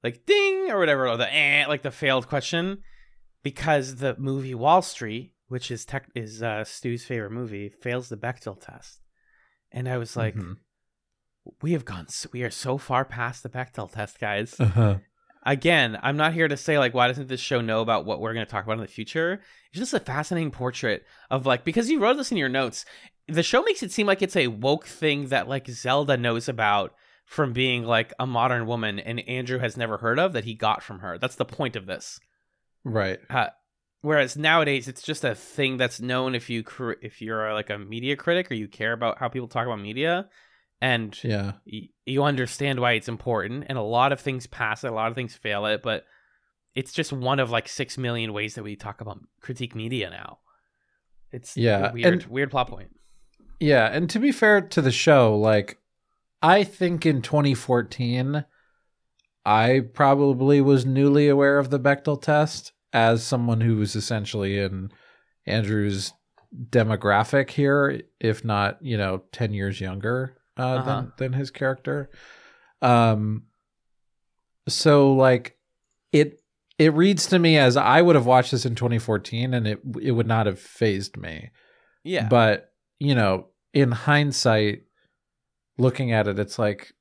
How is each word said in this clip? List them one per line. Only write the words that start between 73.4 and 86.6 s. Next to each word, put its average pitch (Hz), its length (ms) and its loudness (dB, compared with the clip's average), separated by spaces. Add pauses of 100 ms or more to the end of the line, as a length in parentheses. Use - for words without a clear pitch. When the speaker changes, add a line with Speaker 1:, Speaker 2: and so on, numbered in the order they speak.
Speaker 2:
so, 143 460 6
like, 131 440 4 (540)
it, 156 300 4 (360)
it 156 160 6
reads 180 340 4
to 185 120 4
me 165 180 6
as 131 200 6
I 139 240 6
would 175 140 8
have 127 100 4
watched 123 260 6
this 123 140 0
in 120 100 -2
twenty 117 240 0
fourteen 117 540 -2
and 117 140 0
it, 107 120 -4 (220)
it 120 100 0
would 117 160 2
not 113 180 2
have 98 140 0
fazed 98 580 -2
me. 82 340 -12 (520)
Speaker 1:
Yeah. 151 240 -2
Speaker 2:
But, 110 440 4 (280)
you 139 160 2
know, 95 320 2 (260)
in 139 180 4
hindsight, 120 920 2 (920)
looking 123 340 2
at 107 160 4
it, 98 120 -2
it's 101 200 -6
like 104 420 -2